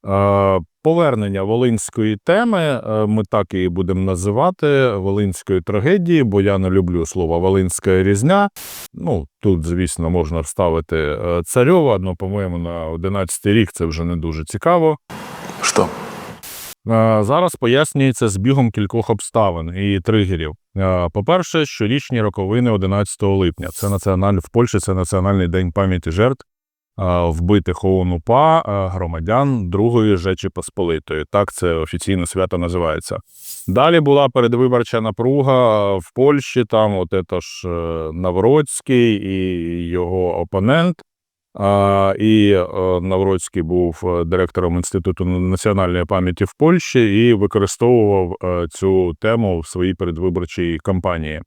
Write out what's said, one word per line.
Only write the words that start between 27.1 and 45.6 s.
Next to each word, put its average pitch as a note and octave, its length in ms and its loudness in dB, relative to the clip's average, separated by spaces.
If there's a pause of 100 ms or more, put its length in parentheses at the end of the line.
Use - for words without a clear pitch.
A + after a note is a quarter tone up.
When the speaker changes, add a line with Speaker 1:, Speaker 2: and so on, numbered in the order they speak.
Speaker 1:
вбитих F2 600 0
оон F#2 280 2
упа, C#3 460 2
е, G2+ 300 -2
громадян F#2 840 -2
Другої G#2+ 460 2
Жечі F#2 320 -4
Посполитої. E2 840 -4
Так G2+ 220 0
це E2+ 220 -2
офіційне F2 520 -2
свято F#2 320 -2
називається. E2+ 600 -4 (500)
Далі D#3 320 4
була C#3 280 4
передвиборча A#2+ 720 2
напруга, A#2 920 2
е, F#2+ 40 -2
в - 160 -10
Польщі, C3 500 2
там G#2+ 340 2
от F2+ 140 -4
ето F#2 280 -2
ж, - 280 -12
е, E2 440 -6
Навроцький A2+ 1040 2
і F2+ 720 -4
його F2+ 500 -2
опонент. B2+ 580 0 (640)
А, G2 580 2
і, G#2+ 320 4
е, F#2 160 4 (340)
Навроцький F#2 600 -2
був, E2+ 420 0
е, F2 200 0
директором F2+ 520 0
Інституту F2+ 480 -4
національної F2+ 800 0